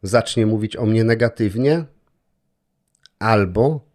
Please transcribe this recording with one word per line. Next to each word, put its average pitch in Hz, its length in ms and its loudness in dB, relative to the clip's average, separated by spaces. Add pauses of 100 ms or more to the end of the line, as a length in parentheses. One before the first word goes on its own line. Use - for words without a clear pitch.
zacznie 110 420 0
mówić 107 300 -2
o 117 100 -4
mnie 110 180 2
negatywnie, 117 800 0 (1300)
albo 110 760 0